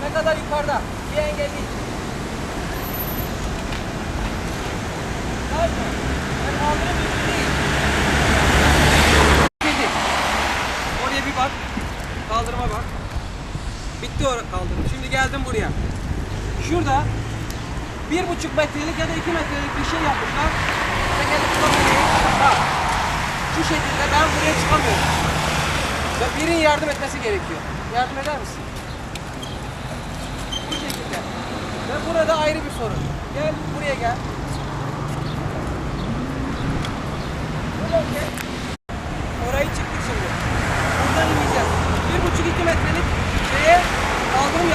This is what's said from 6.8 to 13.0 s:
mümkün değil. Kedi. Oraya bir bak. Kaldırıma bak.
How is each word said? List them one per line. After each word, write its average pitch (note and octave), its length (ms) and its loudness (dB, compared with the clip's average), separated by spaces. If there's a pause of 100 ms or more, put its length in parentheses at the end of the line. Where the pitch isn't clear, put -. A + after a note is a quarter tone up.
mümkün - 280 0
değil. - 220 0 (2250)
Kedi. D4 240 2 (1160)
Oraya C4+ 240 0
bir C#4 100 -2
bak. C4 140 2 (760)
Kaldırıma A#3 340 0
bak. G#3+ 220 -2 (1160)